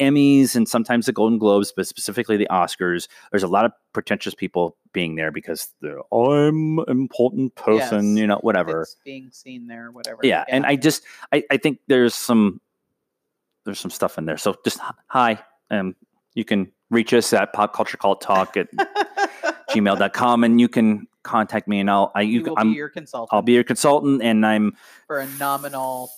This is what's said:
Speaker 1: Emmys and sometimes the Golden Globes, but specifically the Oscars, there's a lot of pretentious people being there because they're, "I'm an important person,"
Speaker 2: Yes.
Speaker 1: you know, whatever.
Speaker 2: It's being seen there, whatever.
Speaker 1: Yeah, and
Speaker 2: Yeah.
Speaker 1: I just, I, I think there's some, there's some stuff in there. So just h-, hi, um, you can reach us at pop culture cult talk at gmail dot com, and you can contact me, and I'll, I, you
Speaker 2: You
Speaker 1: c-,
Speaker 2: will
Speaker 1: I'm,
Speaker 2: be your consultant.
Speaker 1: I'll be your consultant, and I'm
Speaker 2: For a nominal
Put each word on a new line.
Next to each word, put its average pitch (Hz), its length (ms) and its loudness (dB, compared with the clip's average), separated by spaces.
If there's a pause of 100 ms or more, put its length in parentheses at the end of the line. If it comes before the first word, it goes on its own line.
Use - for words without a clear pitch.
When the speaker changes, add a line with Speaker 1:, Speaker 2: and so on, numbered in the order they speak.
Speaker 1:
Emmys 139 560 4
and 113 100 2
sometimes 117 380 0
the 117 80 0
Golden 113 260 2
Globes, 101 340 4
but 95 140 -4
specifically 110 480 -4
the 101 160 0
Oscars, 87 560 -2 (240)
there's 98 120 0
a 92 40 -2
lot 98 160 2
of 117 80 0 (220)
pretentious - 420 -6
people 87 400 -4 (160)
being 85 240 -4
there 80 160 -4
because 76 380 -12 (100)
they're, 71 220 -12 (100)
"I'm 151 680 2
an - 100 -4
important 131 680 -2
person," 107 600 0
Speaker 2:
Yes. 107 60 2
Speaker 1:
you 107 60 0
know, 101 140 0
whatever. 82 400 0
Speaker 2:
It's - 240 -12
being 131 260 -18
seen 123 360 -18
there, 117 240 -18
whatever. 117 320 -14
Speaker 1:
Yeah, 95 260 2
and 131 160 0
Speaker 2:
Yeah. 139 60 2
Speaker 1:
I 143 40 2
just, 143 280 0 (280)
I, 147 200 2
I 139 60 4
think 147 300 -2
there's 123 280 4
some, 104 440 2 (1040)
there's 101 160 -10
some 90 120 -12
stuff - 260 -4
in 80 80 -8
there. 78 120 -6
So 98 180 -4 (100)
just - 140 -4
h-, - 160 -14 (120)
hi, 117 320 0 (320)
um, 95 240 -4 (380)
you 113 100 -6
can 98 260 -2 (200)
reach 117 240 2
us 117 180 2
at 104 220 2
pop 104 200 0
culture - 240 -4
cult 98 220 0
talk 95 380 0
at 90 100 -2 (1040)
gmail 208 280 2
dot 98 160 0
com, 120 300 2
and 117 160 4
you 120 80 6
can 107 400 0 (160)
contact 110 440 -2
me, 101 120 -2
and 98 120 0
I'll, 101 240 2
I, 101 60 0
you 110 180 0
Speaker 2:
You 110 60 -2
Speaker 1:
c-, 110 40 -4
Speaker 2:
will - 80 -6
Speaker 1:
I'm, 110 140 2
Speaker 2:
be 110 60 -2
your 147 120 -12
consultant. 135 440 -12
Speaker 1:
I'll 101 100 2
be 120 100 2
your 120 100 6
consultant, 139 600 2
and 110 220 2
I'm 107 280 2 (320)
Speaker 2:
For 147 140 -8
a 135 80 -8 (100)
nominal 139 680 -6 (100)